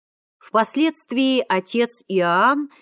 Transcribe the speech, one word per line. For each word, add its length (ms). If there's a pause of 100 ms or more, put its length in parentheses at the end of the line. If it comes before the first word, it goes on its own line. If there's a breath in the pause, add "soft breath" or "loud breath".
(400)
Впоследствии 1080
отец 600
Иоанн 600 (120)